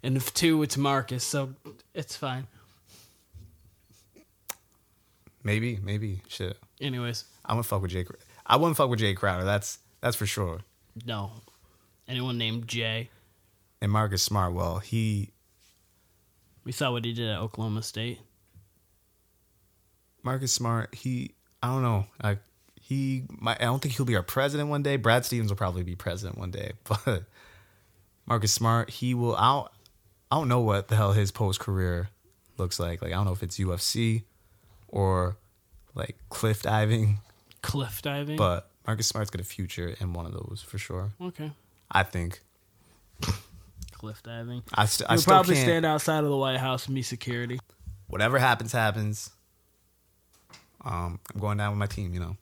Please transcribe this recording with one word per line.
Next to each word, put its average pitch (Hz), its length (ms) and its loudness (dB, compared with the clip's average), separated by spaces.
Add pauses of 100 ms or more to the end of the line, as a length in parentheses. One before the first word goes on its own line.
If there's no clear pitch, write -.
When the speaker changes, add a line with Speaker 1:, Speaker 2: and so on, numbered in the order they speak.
Speaker 1:
and 131 160 0
if 127 160 -2
two, 160 300 4
it's - 120 -2
Marcus. 139 480 0
So 135 300 -4 (400)
it's - 220 -10
fine. 131 320 -6 (3000)
Speaker 2:
Maybe, 110 400 0
maybe. 101 460 -4
Shit. - 280 -6 (240)
Speaker 1:
Anyways. 123 440 -6 (200)
Speaker 2:
I - 80 -2
wouldn't 117 140 0
fuck 98 160 0
with 90 80 -4
Jay 92 120 -2
Cr-, - 120 -10 (300)
I 117 100 6
wouldn't 156 200 4
fuck 139 140 4
with 120 120 2
Jay 101 120 2
Crowder. 92 320 0
That's, 101 320 0 (240)
that's 120 140 0
for 107 100 -2
sure. 92 360 -2 (440)
Speaker 1:
No. 104 240 -6 (760)
Anyone 123 320 -4
named 117 280 -2
Jay? 113 440 -4 (720)
Speaker 2:
And 101 80 2
Marcus 104 320 2
Smart, 92 300 2
well, 87 260 -2
he 107 500 -2 (1300)
Speaker 1:
We 127 80 -8
saw 131 200 0
what 120 140 -2
he 117 80 -4
did 117 160 -2
at 104 100 -2
Oklahoma 110 440 -4
State. 117 360 -6 (2000)
Speaker 2:
Marcus 131 280 -2
Smart, 117 420 0
he, 127 380 -6 (300)
I 120 60 -2
don't 131 160 0
know. 107 220 2 (160)
I, 101 160 0 (440)
he 135 480 -2
might, - 320 -2
I 123 40 2
don't 127 160 2
think 131 140 -2
he'll 135 100 0
be 120 100 2
our 90 80 2
president 143 460 0
one 143 140 0
day. 139 140 2
Brad 117 280 4
Stevens 113 240 0
will 98 80 0
probably 90 260 -2
be 87 120 -6
president 90 420 -6
one 90 140 -8
day. - 260 -8
<laughs> - 60 -20 (220)
But 101 180 0 (1040)
Marcus 107 280 2
Smart, 117 360 2
he 123 240 -2
will, 117 220 2
I 120 180 6
don't, 143 140 0 (640)
I 135 40 2
don't 151 140 2
know 123 120 6
what 101 280 2
the 113 80 4
hell 101 160 6
his 101 180 4
post-career 92 800 -2 (480)
looks 90 220 -4
like. 85 220 -4
Like, 82 120 -4
I - 20 0
don't 101 100 2
know 92 60 2
if 95 120 -4
it's 87 160 -6
U 92 140 0
F 87 80 -2
C 113 420 2 (640)
or, 95 480 2 (580)
like, - 220 -6 (120)
cliff 107 340 0
diving. 107 560 4 (420)
Speaker 1:
Cliff 127 400 -4
diving? 143 360 -4
Speaker 2:
But 90 320 2 (160)
Marcus 113 220 0
Smart's 107 220 -2
got 87 120 -4
a 90 40 -6
future 87 540 -6
in 90 140 -2
one 85 120 -6
of 80 80 -8
those 85 320 -10
for - 120 -10
sure. 101 340 -6 (100)
Speaker 1:
Okay. 156 300 -8 (380)
Speaker 2:
I 98 140 4
think. 87 380 -4 (1500)
Speaker 1:
Cliff 107 300 -14
diving. 117 400 -10 (100)
Speaker 2:
I 107 120 4
st-, - 240 0
I - 40 6
Speaker 1:
He'll 165 80 6
Speaker 2:
still 180 120 6
Speaker 1:
probably 185 220 8
Speaker 2:
can't 131 100 6
Speaker 1:
stand 165 200 4
outside 156 380 2
of 147 60 2
the 139 80 2
White 131 200 2
House 131 280 -2
and 135 100 -2
be 131 60 0
security. 123 580 -6 (480)
Speaker 2:
Whatever 113 320 2
happens, 120 340 4
happens. 107 560 0 (1600)
Um, 87 340 -4 (140)
I'm 98 60 -6
going 104 180 0
down 104 140 0
with 104 80 -2
my 101 80 0
team, 98 260 -6
you 87 60 -4
know. 87 220 -6